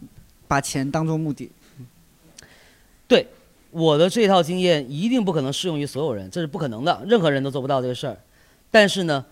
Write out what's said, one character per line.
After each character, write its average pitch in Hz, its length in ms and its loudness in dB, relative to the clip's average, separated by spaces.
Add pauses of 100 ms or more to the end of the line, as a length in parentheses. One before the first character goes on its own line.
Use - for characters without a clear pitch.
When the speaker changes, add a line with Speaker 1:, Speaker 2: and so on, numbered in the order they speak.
(460)
Speaker 1:
把 139 140 0
钱 139 280 -4
当 160 180 -2
作 160 100 -2
目 156 160 -4
的。 127 180 -12 (1600)
Speaker 2:
对， 208 180 4 (440)
我 160 260 2
的 165 120 4
这 208 200 2
套 190 140 6
经 175 180 -4
验 165 300 2
一 156 180 -4
定 240 160 2
不 185 80 -2
可 156 80 0
能 131 100 -2
适 143 160 -6
用 156 140 -4
于 143 60 -4
所 135 180 -6
有 147 80 -2
人， 98 180 -8
这 175 120 -8
是 160 40 -6
不 143 120 -10
可 156 100 -4
能 113 160 -8
的， 151 220 0
任 226 120 4
何 165 120 2
人 135 120 0
都 139 80 -4
做 135 120 -4
不 127 40 -6
到 135 140 0
这 127 80 -4
个 127 60 -4
事 120 120 -10
儿。 113 100 -8 (540)
但 214 160 6
是 196 180 -2
呢， 143 280 -2